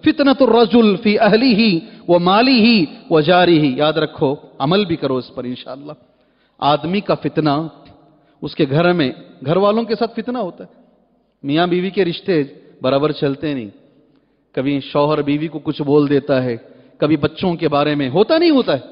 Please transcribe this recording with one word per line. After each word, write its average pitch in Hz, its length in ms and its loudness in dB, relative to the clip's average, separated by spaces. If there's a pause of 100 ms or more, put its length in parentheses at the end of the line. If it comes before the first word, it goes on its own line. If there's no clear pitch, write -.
"फितनतुर 269 520 2
रजुल 220 420 4
फी 208 180 0
अहलिही 214 680 2 (260)
व 175 100 4
मालिही 214 680 2 (240)
व 160 100 4
जारिही।" 156 580 2
याद 156 180 0
रखो, 151 640 -6
अमल 185 240 0
भी 165 100 -4
करो 131 240 -4
इस 120 100 -14
पर 127 160 -12
इंशाअल्लाह। 139 500 -14 (680)
आदमी 151 400 0
का 160 140 -2
फितना, 151 540 -4 (720)
उसके 151 240 -4
घर 165 280 0
में, 147 220 -2 (280)
घर 165 140 0
वालों 208 260 0
के 226 120 -4
साथ 226 120 -4
फितना 226 320 -8
होता 185 240 -10
है। 175 60 -20 (760)
मियाँ 160 240 0
बीवी 180 220 -2
के 196 120 -2
रिश्ते 175 400 -2 (400)
बराबर 139 280 0
चलते 147 420 -4
नहीं, 113 180 -8 (840)
कभी 139 260 -2
शौहर 147 420 0
बीवी 147 240 -2
को 156 120 -10
कुछ 147 220 -8
बोल 147 260 2
देता 135 320 0
है, 123 180 -4 (440)
कभी 156 160 2
बच्चों 151 380 -4
के 160 120 -4
बारे 147 280 0
में, 139 140 -2
होता 202 280 2
नहीं 339 140 2
होता 240 220 2
है। 131 180 -4